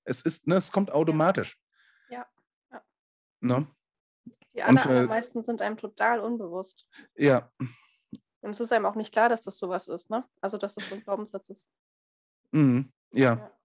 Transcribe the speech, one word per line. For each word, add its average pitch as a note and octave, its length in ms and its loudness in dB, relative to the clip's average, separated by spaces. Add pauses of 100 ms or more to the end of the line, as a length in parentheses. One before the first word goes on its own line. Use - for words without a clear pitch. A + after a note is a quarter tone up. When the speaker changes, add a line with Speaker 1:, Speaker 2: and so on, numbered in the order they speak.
Speaker 1:
Es - 180 -6
ist, - 260 -4
ne, E3+ 80 4
es - 180 0
kommt G3 160 0
Speaker 2:
Ja. - 60 -8
Speaker 1:
automatisch. D#3 640 0 (520)
Speaker 2:
Ja, B3 180 -14 (440)
ja. B3 120 -18 (560)
Speaker 1:
Ne? B2 280 0 (880)
Speaker 2:
Die A#3+ 60 -6
Speaker 1:
Und - 80 0
Speaker 2:
aller-, C4 100 10
Speaker 1:
für B3+ 100 0
Speaker 2:
allermeisten A#3 540 0
sind A#3 180 -6
einem G#3+ 160 -4
total A3 420 -2
unbewusst. G3+ 680 -8 (280)
Speaker 1:
Ja. C3+ 360 2 (880)
Speaker 2:
Und G#3 100 -10
es G#3 80 -12
ist A#3 140 -2
einem G#3+ 140 2
auch G3+ 80 -2
nicht G#3+ 160 -8
klar, A3+ 180 4
dass A3+ 140 0
das - 160 -14
sowas F#3+ 280 -6
ist, - 220 -12
ne? A#3 180 -6 (140)
Also, G3+ 160 -6
dass G3+ 160 -8
das G3 160 -14
so F#3+ 60 -10
ein A3 80 -16
Glaubenssatz G3+ 460 -10
ist. - 200 -20 (840)
Speaker 1:
Mhm, C3+ 400 4 (200)
ja. B2+ 240 4
Speaker 2:
Ja. A2 160 -12 (140)